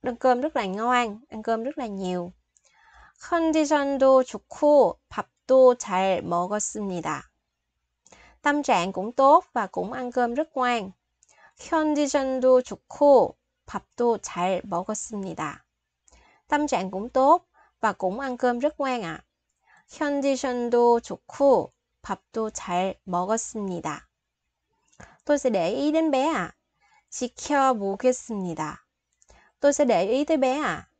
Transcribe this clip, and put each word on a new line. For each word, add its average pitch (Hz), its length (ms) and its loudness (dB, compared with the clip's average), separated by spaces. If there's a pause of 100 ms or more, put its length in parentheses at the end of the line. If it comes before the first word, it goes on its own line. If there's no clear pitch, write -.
Ăn 247 140 -6
cơm 247 240 2
rất 302 160 -4
là 226 80 -2
ngoan, 226 640 -2
ăn 220 140 -14
cơm 226 220 -2
rất 285 140 -8
là 254 80 -6
nhiều. 180 460 -6 (880)
컨디션도 285 1000 2
좋고 262 760 2 (100)
밥도 262 680 4
잘 190 480 -2
먹었습니다. 180 1080 -6 (1120)
Tâm 294 200 0
trạng 190 300 0
cũng 202 200 -6
tốt 285 400 4
và 214 140 -4
cũng 180 260 -8
ăn 247 200 -10
cơm 240 220 -2
rất 311 220 -6
ngoan. 240 340 -2 (800)
컨디션도 269 920 2
좋고 - 760 2 (300)
밥도 226 520 -4
잘 185 460 -4
먹었습니다. 190 1040 -8 (800)
Tâm 294 180 0
trạng 190 240 -4
cũng 202 180 -8
tốt 277 380 4 (340)
và 208 120 0
cũng 190 280 -4
ăn 262 160 -6
cơm 240 220 0
rất 294 220 -4
ngoan 254 220 -4
ạ. 160 220 -10 (760)
Condition도 247 1000 0
좋고 - 720 0 (300)
밥도 220 480 -8
잘 185 440 -4 (100)
먹었습니다. 185 1040 -6 (1160)
Tôi 294 140 2
sẽ 262 120 0
để 185 200 0
ý 277 220 -2
đến 320 180 2
bé 269 160 2
ạ. 214 280 -4 (560)
지켜보겠습니다. 208 1700 -2 (840)
Tôi 285 120 4
sẽ 294 120 2
để 196 220 4
ý 262 180 0
tới 320 120 0
bé 262 220 0
ạ. 190 300 -6 (100)